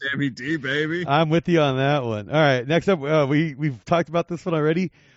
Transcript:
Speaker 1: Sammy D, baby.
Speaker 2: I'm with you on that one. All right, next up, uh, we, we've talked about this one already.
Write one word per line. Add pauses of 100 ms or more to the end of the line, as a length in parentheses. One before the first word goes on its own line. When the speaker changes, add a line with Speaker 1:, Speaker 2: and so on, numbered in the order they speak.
(100)
Speaker 1:
Sammy
D,
baby.
Speaker 2:
I'm
with
you
on
that
one.
All
right,
next
up,
uh,
we,
we've
talked
about
this
one
already. (260)